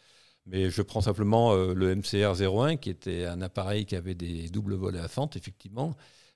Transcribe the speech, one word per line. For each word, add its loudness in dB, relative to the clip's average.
Mais 0
je 0
prends 0
simplement, 4
euh, 4
le 4
M 0
C 2
R 2
zéro 2
un, 2
qui -8
était -6
un -6
appareil -4
qui -6
avait -6
des -6
doubles -4
volets -4
à -8
fente, -6
effectivement. -10